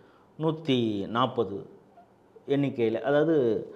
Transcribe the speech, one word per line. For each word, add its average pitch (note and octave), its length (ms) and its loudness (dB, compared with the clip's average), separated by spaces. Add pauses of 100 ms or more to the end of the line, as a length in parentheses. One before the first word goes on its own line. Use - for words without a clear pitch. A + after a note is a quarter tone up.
(400)
நூத்தி B2 680 0
நாற்பது A2 580 -2 (840)
எண்ணிக்கையில, A#2 520 0
அதாவது C#3+ 760 2